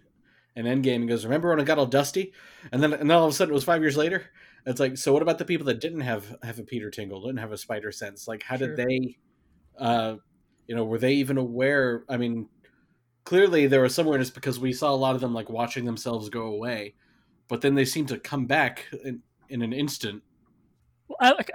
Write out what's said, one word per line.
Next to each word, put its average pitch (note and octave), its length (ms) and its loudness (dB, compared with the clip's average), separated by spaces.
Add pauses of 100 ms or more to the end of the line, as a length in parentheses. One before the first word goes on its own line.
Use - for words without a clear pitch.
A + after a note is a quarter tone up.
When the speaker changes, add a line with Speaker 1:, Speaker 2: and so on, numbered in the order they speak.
(560)
Speaker 1:
in A#2 100 -4
Endgame, B2+ 360 2
he A#2 40 0
goes, A#2 180 0
"Remember D#3 260 0
when D#3+ 100 4
it C#3+ 40 0
got D3+ 140 2
all C#3 80 4
dusty?" C#3 460 0 (400)
And C3 100 2
then, D3+ 100 4
and D3 180 0
then E3 60 10
all E3 100 8
of D#3 40 2
a C#3+ 40 0
sudden E3+ 180 2
it - 20 2
was C#3 100 0
five E3+ 180 2
years C#3+ 140 2
later. E3+ 340 -2 (360)
It's B2+ 140 -2
like, C3 160 2
"So C3+ 160 2
what D3 100 6
about D#3+ 160 2
the - 60 -6
people E3 220 -2
that A#2 140 0
didn't D#3+ 220 -6
have, A2+ 400 -4
have A#2 160 -10
a A#2 40 -12
Peter G#2+ 280 -10
tingle, G2 320 -10
didn't B2 180 -6
have G#2+ 120 -8
a G2+ 60 -8
spider G#2+ 320 -8
sense?" G2+ 380 -12
Like, A2+ 160 -10
how B2+ 120 -6
Speaker 2:
Sure. B2+ 200 -6
Speaker 1:
did B2 120 -2
they, C3 280 -4 (600)
uh, A2+ 400 0 (520)
you A#2 80 -6
know, A#2 80 0
were A2 140 -2
they B2+ 160 4
even C#3 220 0
aware? B2+ 720 0
I C3 80 -4
mean, A#2 320 -4 (760)
clearly F3 420 6
there C3+ 160 6
was B2+ 120 2
some E3 120 2
awareness, C3+ 240 2
because A#2+ 300 -6
we C3 120 0
saw C#3+ 220 0
a - 20 2
lot C3 200 2
of B2+ 40 -6
them, B2 140 -2
like, A2+ 160 -6
watching A#2+ 340 -4
themselves A#2 440 -6
go A2+ 180 -6
away, G#2+ 480 -6 (540)
but A#2+ 120 -4
then C#3 140 4
they C3+ 100 4
seem D3 220 -2
to C3 120 -6
come C3+ 280 -4
back C3+ 400 0 (180)
in, B2 180 -10 (260)
in B2 140 -6
an A#2 100 -4
instant. B2+ 500 -6 (880)
Speaker 2:
Well, - 120 -12
I C4 120 8
like, - 220 -2